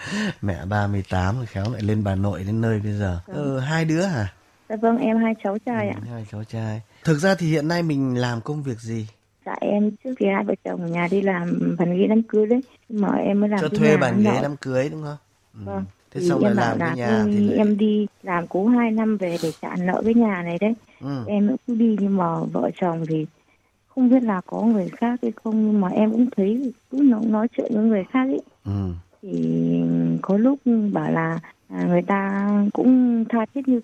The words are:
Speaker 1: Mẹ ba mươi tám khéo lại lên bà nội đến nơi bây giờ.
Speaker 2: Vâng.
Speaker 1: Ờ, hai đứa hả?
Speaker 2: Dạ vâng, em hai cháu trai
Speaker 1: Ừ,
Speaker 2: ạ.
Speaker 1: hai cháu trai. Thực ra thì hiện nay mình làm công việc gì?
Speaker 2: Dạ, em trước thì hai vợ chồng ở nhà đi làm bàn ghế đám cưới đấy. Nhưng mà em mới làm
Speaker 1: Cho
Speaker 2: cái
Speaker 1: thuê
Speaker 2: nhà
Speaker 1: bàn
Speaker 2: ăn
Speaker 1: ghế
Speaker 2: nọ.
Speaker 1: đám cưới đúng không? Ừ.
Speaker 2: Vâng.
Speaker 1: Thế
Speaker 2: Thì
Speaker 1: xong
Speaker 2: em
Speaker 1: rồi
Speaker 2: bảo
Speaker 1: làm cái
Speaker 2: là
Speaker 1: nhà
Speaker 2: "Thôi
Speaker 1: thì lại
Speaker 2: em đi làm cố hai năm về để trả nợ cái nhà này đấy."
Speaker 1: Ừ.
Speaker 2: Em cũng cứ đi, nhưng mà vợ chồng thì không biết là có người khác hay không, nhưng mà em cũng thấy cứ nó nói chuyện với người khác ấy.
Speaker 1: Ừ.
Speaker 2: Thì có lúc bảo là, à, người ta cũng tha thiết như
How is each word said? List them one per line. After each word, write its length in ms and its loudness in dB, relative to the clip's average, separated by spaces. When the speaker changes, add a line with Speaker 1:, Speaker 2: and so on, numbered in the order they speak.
Speaker 1:
Mẹ 240 -4
ba 220 0
mươi 220 -2
tám 260 0
khéo 240 -4
lại 100 -8
lên 220 0
bà 120 -2
nội 280 -2
đến 180 -2
nơi 220 0
bây 100 -4
giờ. 340 -2
Speaker 2:
Vâng. 100 -14
Speaker 1:
Ờ, 220 -4
hai 260 -2
đứa 180 0
hả? 300 -2
Speaker 2:
Dạ 60 -6
vâng, 220 2
em 200 0
hai 160 2
cháu 220 -2
trai 240 -2
Speaker 1:
Ừ, 60 -6
Speaker 2:
ạ. 40 -10
Speaker 1:
hai 200 -10
cháu 120 -8
trai. 380 -6
Thực 160 2
ra 160 2
thì 120 -2
hiện 200 0
nay 160 0
mình 340 0
làm 240 -2
công 220 -6
việc 160 -6
gì? 280 -8
Speaker 2:
Dạ, 160 -8
em 300 0
trước 160 -8
thì 60 2
hai 80 0
vợ 100 -2
chồng 160 -6
ở 60 -6
nhà 240 -2
đi 100 2
làm 580 -2
bàn 180 0
ghế 100 2
đám 160 2
cưới 240 0
đấy. 140 2
Nhưng 120 -4
mà 140 0
em 240 0
mới 100 2
làm 120 0
Speaker 1:
Cho 80 0
Speaker 2:
cái 100 -2
Speaker 1:
thuê 100 4
Speaker 2:
nhà 80 6
Speaker 1:
bàn 160 0
Speaker 2:
ăn 100 4
Speaker 1:
ghế 80 4
Speaker 2:
nọ. 100 0
Speaker 1:
đám 160 -4
cưới 320 -2
đúng 140 -10
không? 140 -10
Ừ. 120 -20
Speaker 2:
Vâng. 180 -6
Speaker 1:
Thế 80 -6
Speaker 2:
Thì 80 2
Speaker 1:
xong 140 2
Speaker 2:
em 40 4
Speaker 1:
rồi 80 4
Speaker 2:
bảo 220 0
Speaker 1:
làm 20 -2
cái 100 0
Speaker 2:
là 60 -2
Speaker 1:
nhà 120 -4
Speaker 2:
"Thôi 100 2
Speaker 1:
thì 140 2
lại 100 0
Speaker 2:
em 200 4
đi 300 2
làm 240 -4
cố 200 0
hai 240 4
năm 260 0
về 260 -2
để 80 -2
trả 140 -8
nợ 300 0
cái 80 2
nhà 320 2
này 160 -4
đấy." 120 0
Speaker 1:
Ừ. 260 -6
Speaker 2:
Em 200 2
cũng 100 0
cứ 80 -2
đi, 240 4
nhưng 180 0
mà 220 0
vợ 160 -2
chồng 280 -2
thì 160 -2
không 140 4
biết 140 6
là 220 0
có 160 -6
người 360 2
khác 240 -2
hay 100 -2
không, 220 0
nhưng 160 4
mà 80 2
em 220 2
cũng 140 4
thấy 340 0
cứ 60 -4
nó 220 6
nói 280 2
chuyện 180 -2
với 100 2
người 180 2
khác 140 2
ấy. 140 -2
Speaker 1:
Ừ. 260 -2
Speaker 2:
Thì 180 -6
có 160 2
lúc 220 2
bảo 180 -2
là, 280 -2
à, 180 -4
người 140 4
ta 480 -2
cũng 560 4
tha 240 0
thiết 140 -6
như 160 2